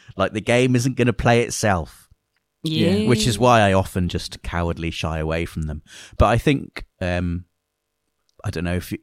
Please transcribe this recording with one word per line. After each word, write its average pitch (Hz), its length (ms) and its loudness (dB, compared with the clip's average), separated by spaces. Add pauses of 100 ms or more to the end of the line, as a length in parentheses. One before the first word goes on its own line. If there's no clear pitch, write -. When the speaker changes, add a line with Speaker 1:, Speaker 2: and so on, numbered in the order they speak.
(180)
Speaker 1:
Like, 95 160 -2
the 107 80 -2
game 127 340 2
isn't 123 220 0
gonna 120 160 2
play 120 280 2
itself. - 680 -4 (540)
Speaker 2:
Yeah. 170 440 0
Speaker 1:
Which 113 180 2
is 107 140 0
why 120 220 6
I 98 120 4
often 92 360 0
just - 340 -8
cowardly 85 480 -4
shy 80 280 -6
away 80 260 -4
from 80 180 -8
them. 76 200 -8 (340)
But 113 100 4
I 113 100 4
think, - 480 -2 (140)
um, 87 460 -2 (960)
I - 60 -6
don't 82 160 -6
know 87 100 -2
if, - 160 -6 (120)